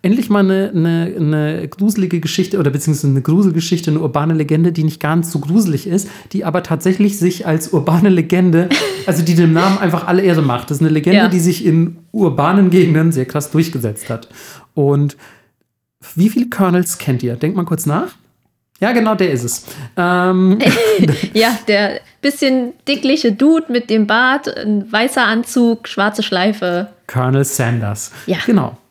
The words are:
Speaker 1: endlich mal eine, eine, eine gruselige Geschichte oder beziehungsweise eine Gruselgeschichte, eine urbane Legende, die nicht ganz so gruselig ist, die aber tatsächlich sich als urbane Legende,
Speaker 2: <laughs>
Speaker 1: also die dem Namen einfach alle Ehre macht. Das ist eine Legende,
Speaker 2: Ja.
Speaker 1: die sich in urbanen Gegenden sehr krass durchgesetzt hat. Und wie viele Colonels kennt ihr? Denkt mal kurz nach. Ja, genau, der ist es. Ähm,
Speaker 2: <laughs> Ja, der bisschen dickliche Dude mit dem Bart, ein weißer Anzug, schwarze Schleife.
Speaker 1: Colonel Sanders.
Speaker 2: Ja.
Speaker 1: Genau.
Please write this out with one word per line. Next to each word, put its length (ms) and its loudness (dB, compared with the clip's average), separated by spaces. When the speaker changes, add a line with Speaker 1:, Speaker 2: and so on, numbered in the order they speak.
Speaker 1:
endlich 260 2
mal 100 2
eine, 340 0
eine, 440 -2
eine 500 -2
gruselige 540 -2
Geschichte 360 -2
oder 120 2
beziehungsweise 380 -2
eine 140 2
Gruselgeschichte, 720 0
eine 80 0
urbane 360 -2
Legende, 360 2
die 140 -2
nicht 160 -2
ganz 320 -2
so 60 -2
gruselig 460 0
ist, 220 -2
die 140 -4
aber 180 -2
tatsächlich 560 0
sich 260 0
als 280 -2
urbane 360 2
Legende, 600 2
Speaker 2:
<laughs> 180 -8
Speaker 1:
also 180 0
die 120 2
dem 160 6
Namen 280 2
einfach 280 -2
alle 140 2
Ehre 200 2
macht. 280 -2
Das 80 -2
ist 40 0
eine 120 4
Legende, 260 2
Speaker 2:
Ja. 80 2
Speaker 1:
die 140 2
sich 240 0
in 320 2
urbanen 560 2
Gegenden 420 4
sehr 140 -2
krass 260 -6
durchgesetzt 580 -2
hat. 200 -8
Und 440 0
wie 160 2
viele 200 -2
Colonels 500 0
kennt 240 -4
ihr? 120 -4
Denkt 220 -4
mal 80 -2
kurz 220 -4
nach. 220 -2
Ja, 120 0
genau, 240 2
der 160 0
ist 120 -2
es. 220 -8
Ähm, 640 2
Speaker 2:
<laughs> 360 0
Ja, 240 2
der 320 0
bisschen 520 0
dickliche 440 0
Dude 400 2
mit 180 -2
dem 160 2
Bart, 500 0
ein 360 -4
weißer 340 0
Anzug, 640 0
schwarze 340 -2
Schleife. 680 -2
Speaker 1:
Colonel 360 0
Sanders. 680 -4
Speaker 2:
Ja. 180 -2
Speaker 1:
Genau. 320 0